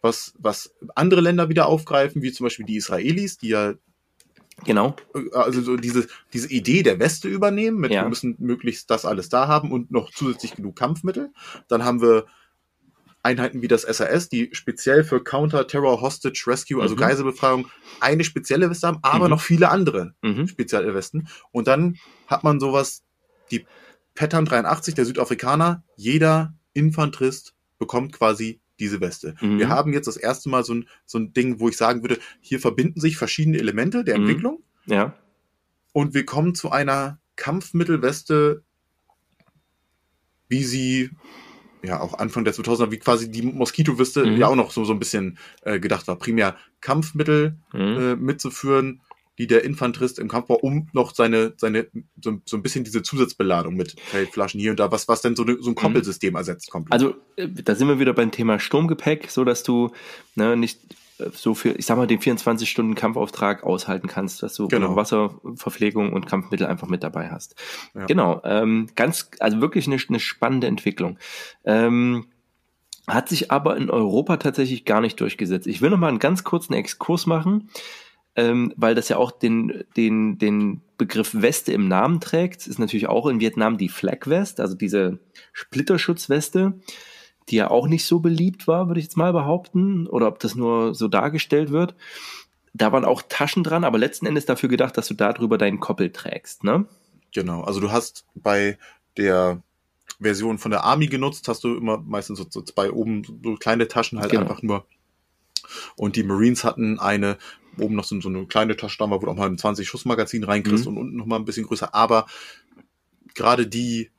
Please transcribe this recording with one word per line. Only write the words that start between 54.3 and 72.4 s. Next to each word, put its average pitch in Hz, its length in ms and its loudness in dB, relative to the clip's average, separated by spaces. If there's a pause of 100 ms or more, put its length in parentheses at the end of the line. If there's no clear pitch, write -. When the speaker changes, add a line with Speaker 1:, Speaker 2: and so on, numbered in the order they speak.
Speaker 1:
hier 107 120 0
und 107 80 -2
da, 101 120 4
was, 110 160 -2
was 117 140 2
denn 117 140 0
so 120 80 -2
ne, 120 160 0
so 123 100 -4
ein 113 40 0
Speaker 2:
Mhm. - 20 -2
Speaker 1:
Koppelsystem 101 600 0
ersetzt 87 360 -8
komplett. 156 220 -4
Speaker 2:
Also, 127 220 2 (200)
äh, 185 120 -6
da 143 280 -2
sind 131 120 2
wir 139 120 4
wieder 127 140 4
beim 113 180 2
Thema 113 280 0
Sturmgepäck, 151 680 0
so 131 160 0
dass 123 160 2
du, 120 300 0 (420)
ne, 113 240 2
nicht, 117 220 -2 (400)
äh, - 120 -8
so - 220 -2
für, - 200 0
ich - 120 -6
sag 120 120 2
mal, 123 100 2
den 110 120 2
vierundzwanzig 117 520 0
Stunden 110 240 0
Kampfauftrag 104 680 -2
aushalten 92 440 -4
kannst, 95 340 -6
dass - 140 -8
du 101 120 -4
Speaker 1:
Genau. 95 280 0
Speaker 2:
Wasser, 107 440 0 (160)
Verpflegung 107 580 -2
und 92 120 -4
Kampfmittel - 400 -2
einfach - 220 -6
mit 180 160 -4
dabei 82 260 -6
hast. - 240 -14 (400)
Speaker 1:
Ja. 98 140 -10
Speaker 2:
Genau, 98 360 2
ähm, 110 520 2
ganz, 139 340 0 (100)
also 110 220 2
wirklich 160 240 0
eine, 139 120 0 (120)
eine 117 100 0
spannende 127 460 -2
Entwicklung. 95 540 -2 (440)
Ähm, 117 640 2 (800)